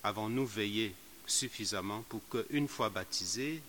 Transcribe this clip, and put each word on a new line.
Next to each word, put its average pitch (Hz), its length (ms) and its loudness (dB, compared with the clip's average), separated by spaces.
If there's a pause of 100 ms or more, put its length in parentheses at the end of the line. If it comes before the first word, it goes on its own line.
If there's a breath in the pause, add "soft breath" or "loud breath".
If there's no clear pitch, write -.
Avons-nous 107 420 2
veillé 104 480 2 (320)
suffisamment 104 840 0
pour 110 200 -6
que, 117 200 2
une 147 180 4
fois 117 220 2
baptisé 107 800 -2